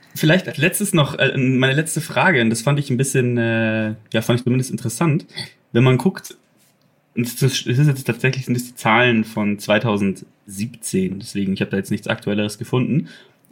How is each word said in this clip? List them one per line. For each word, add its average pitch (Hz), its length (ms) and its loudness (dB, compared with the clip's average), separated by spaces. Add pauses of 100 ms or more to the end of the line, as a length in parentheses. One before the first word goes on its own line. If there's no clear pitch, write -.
(180)
Vielleicht 170 300 2
als - 100 -8
letztes 185 360 -2
noch, 151 260 2
äh, 135 180 2
meine 131 360 2
letzte 160 260 -2
Frage, 151 420 2
und 113 80 4
das 113 120 -2
fand 143 180 2
ich 143 100 -4
ein 127 60 0
bisschen, 123 420 0
äh, 110 580 0 (180)
ja, 110 80 0
fand 120 180 0
ich - 60 -6
zumindest 127 260 0
interessant. 139 540 -2 (480)
Wenn 117 100 6
man 127 140 6
guckt, - 400 -2 (800)
und 120 100 0
das, - 140 -10
das 131 240 0
ist 131 200 2
jetzt 139 220 0
tatsächlich, 131 380 -2
sind 120 100 0
das 123 80 -2
die - 120 -16
Zahlen 113 500 4
von 104 340 -2
zweitausendsiebzehn, 104 1600 -2
deswegen, 98 320 -4
ich 98 100 -2
hab 101 80 -4
da - 60 -4
jetzt 98 160 -4
nichts - 160 -6
Aktuelleres 104 500 -4
gefunden, 127 520 -2 (420)